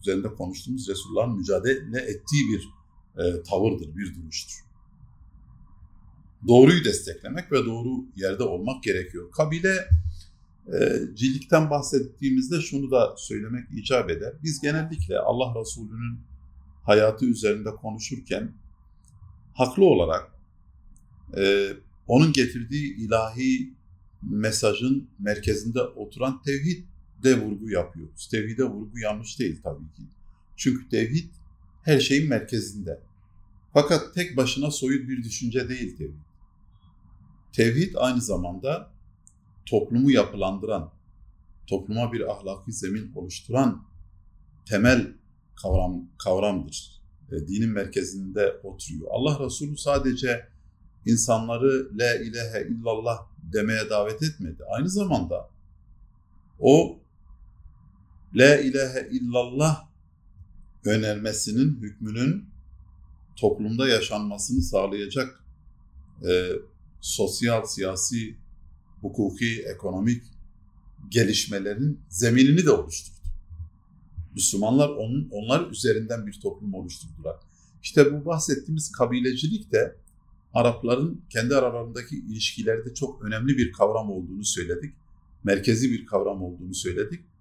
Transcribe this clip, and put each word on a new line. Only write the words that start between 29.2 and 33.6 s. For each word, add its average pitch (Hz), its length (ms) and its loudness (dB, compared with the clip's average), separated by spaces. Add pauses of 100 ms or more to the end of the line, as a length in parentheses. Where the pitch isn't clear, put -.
değil 85 240 -4
tabii 78 280 -10
ki. - 120 -20 (520)
Çünkü - 340 -2
tevhid 123 440 -2 (500)
her 151 160 6
şeyin 143 300 2
merkezinde. 104 720 -4 (720)